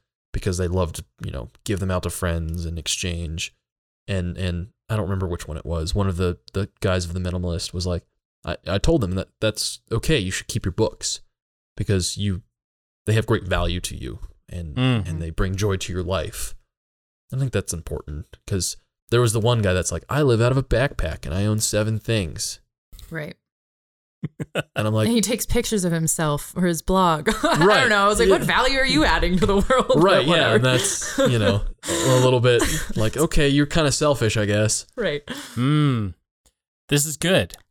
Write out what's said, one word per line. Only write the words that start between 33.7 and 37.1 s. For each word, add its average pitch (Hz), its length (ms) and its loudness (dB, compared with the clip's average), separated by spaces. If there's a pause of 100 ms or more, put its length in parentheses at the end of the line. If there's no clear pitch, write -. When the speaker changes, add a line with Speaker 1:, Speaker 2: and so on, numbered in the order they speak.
Speaker 1:
selfish, 120 460 2
I 107 80 0
guess." 107 400 0 (100)
Speaker 3:
Right. 160 280 -4 (320)
Speaker 2:
Hmm. 131 540 2 (800)
This 147 160 2
is 156 120 -8